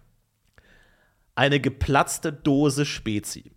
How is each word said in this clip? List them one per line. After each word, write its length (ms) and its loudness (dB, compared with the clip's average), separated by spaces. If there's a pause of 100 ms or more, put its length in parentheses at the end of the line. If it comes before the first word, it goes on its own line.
(1300)
eine 260 2
geplatzte 720 0
Dose 520 2
Spezi. 720 -8